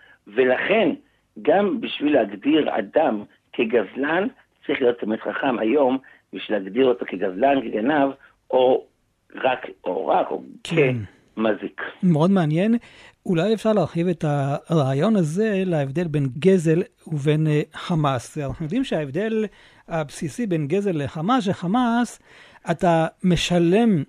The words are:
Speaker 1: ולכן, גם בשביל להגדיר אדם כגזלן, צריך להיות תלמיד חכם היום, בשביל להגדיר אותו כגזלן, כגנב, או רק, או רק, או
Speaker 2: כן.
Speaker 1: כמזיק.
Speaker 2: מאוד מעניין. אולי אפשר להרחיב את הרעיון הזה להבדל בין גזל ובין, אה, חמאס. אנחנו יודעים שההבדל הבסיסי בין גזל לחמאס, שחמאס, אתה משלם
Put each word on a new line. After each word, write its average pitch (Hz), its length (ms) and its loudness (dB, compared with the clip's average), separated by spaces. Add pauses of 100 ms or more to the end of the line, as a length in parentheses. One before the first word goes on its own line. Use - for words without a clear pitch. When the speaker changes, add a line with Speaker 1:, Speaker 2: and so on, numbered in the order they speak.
(260)
Speaker 1:
ולכן, 127 640 2 (520)
גם 160 380 2
בשביל 143 340 -2
להגדיר 120 640 0
אדם 110 460 0 (280)
כגזלן, 123 720 -2 (400)
צריך 143 140 -4
להיות 120 180 2
תלמיד 107 220 -4
חכם 123 380 -4
היום, 135 400 2 (340)
בשביל 104 260 -4
להגדיר 101 280 0
אותו 123 220 0
כגזלן, 101 540 0
כגנב, 139 480 0 (400)
או 127 340 4 (500)
רק, - 320 -2 (180)
או - 220 -4
רק, - 240 0
או - 120 -6 (220)
Speaker 2:
כן. 143 320 2 (380)
Speaker 1:
כמזיק. 107 480 -2 (200)
Speaker 2:
מאוד 175 280 4
מעניין. 185 460 2 (500)
אולי 190 280 2
אפשר 220 180 0
להרחיב 175 360 0
את 170 160 -4 (440)
הרעיון 156 480 2
הזה 190 500 0
להבדל 160 420 -2
בין 143 180 -2 (120)
גזל 170 440 4 (240)
ובין, 151 400 0
אה, 151 140 2 (120)
חמאס. 147 640 -2
אנחנו 139 260 -6
יודעים 220 200 -2
שההבדל 202 600 -2 (440)
הבסיסי 160 580 -6
בין 160 200 -2
גזל 180 380 -2
לחמאס, 180 400 -2
שחמאס, 233 760 -2 (520)
אתה 165 360 2 (180)
משלם 175 840 2